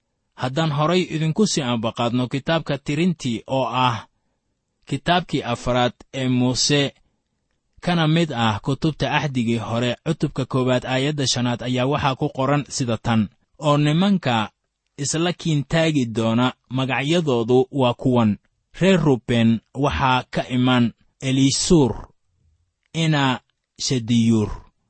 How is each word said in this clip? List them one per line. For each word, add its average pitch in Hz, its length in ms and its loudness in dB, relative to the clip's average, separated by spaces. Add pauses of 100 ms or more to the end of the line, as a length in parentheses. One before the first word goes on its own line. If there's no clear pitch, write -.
(380)
Haddaan 147 340 -2
horay 156 300 2
idinku 160 460 0
sii - 140 -2
ambaqaadno 120 680 -2
kitaabka 151 500 -4
Tirintii 151 720 -2
oo 131 200 -2
ah 120 400 -2 (760)
kitaabkii 170 580 -2
afraad 123 500 -2 (200)
ee 131 140 -4
Muuse, 127 680 0 (880)
kana 170 260 0
mid 160 260 2
ah 113 300 0
kutubta 143 480 -2
Axdigii 127 460 0
Hore, 117 380 -4 (120)
cutubka 147 380 -4
koowaad, 127 400 0
aayadda 135 420 -2
shanaad 120 360 -2
ayaa 123 220 -2
waxaa 135 300 0
ku 147 140 -4
qoran 139 400 0
sida 117 280 -2
tan, 220 320 0 (300)
"Oo 147 180 2
nimanka 147 720 2 (460)
isla 156 360 -2
kiintaagi 156 720 0
doona 113 480 0 (160)
magacyadoodu 131 1000 0
waa 127 220 0
kuwan. 117 440 2 (420)
Reer 185 240 4
Ruben 117 560 2 (160)
waxaa 131 560 0
ka 170 180 -4
iman 123 440 2 (280)
Elisuur, 135 840 2 (880)
ina 147 460 0 (400)
Shediyuur." 113 680 2 (400)